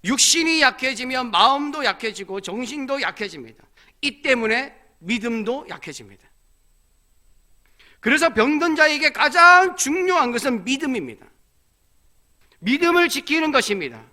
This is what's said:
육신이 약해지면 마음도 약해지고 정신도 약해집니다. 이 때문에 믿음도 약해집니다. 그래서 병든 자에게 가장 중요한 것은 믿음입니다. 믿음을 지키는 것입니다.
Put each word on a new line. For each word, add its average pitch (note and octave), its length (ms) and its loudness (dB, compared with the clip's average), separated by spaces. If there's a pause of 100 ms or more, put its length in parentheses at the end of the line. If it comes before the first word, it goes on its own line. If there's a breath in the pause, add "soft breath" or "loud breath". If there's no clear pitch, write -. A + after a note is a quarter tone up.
육신이 D#4+ 560 2
약해지면 B3+ 680 0
마음도 C#4 540 2
약해지고 G3 560 -6
정신도 B3+ 600 -8
약해집니다. D#3+ 640 -10 (360 soft breath)
이 C#4+ 220 -8
때문에 B3 540 -2 (220)
믿음도 A3+ 720 -6
약해집니다. A2 600 -18 (1700 soft breath)
그래서 D4+ 320 2
병든 D4+ 440 0
자에게 D4+ 340 2
가장 F4 680 6
중요한 E4 540 0
것은 A#3+ 340 -4
믿음입니다. B3+ 600 -6 (1300)
믿음을 E4+ 480 2
지키는 D4+ 420 -2
것입니다. D#3+ 640 -4